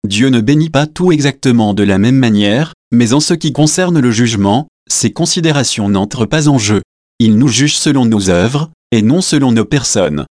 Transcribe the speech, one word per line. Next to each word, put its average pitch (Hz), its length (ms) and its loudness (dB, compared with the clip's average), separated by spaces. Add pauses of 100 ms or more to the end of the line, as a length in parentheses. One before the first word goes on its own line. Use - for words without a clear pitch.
Dieu 107 240 0
ne 120 100 2
bénit 151 300 0
pas 147 160 0
tout 175 260 0
exactement 127 600 0
de 101 100 0
la 98 140 2
même 120 180 2
manière, 113 560 0 (200)
mais 120 200 2
en 143 80 2
ce 170 140 -2
qui 156 180 -4
concerne 156 480 0
le 123 100 2
jugement, 113 560 0 (220)
ces - 240 -2
considérations 151 760 -2
n'entrent 101 380 -2
pas 151 220 0
en 139 100 2
jeu. 101 240 0 (380)
Il 110 180 4
nous 139 100 4
juge 135 280 0
selon 139 280 0
nos 104 260 0
œuvres, 120 400 0 (200)
et 110 120 2
non 139 180 2
selon 135 320 0
nos 110 120 2
personnes. 85 720 -2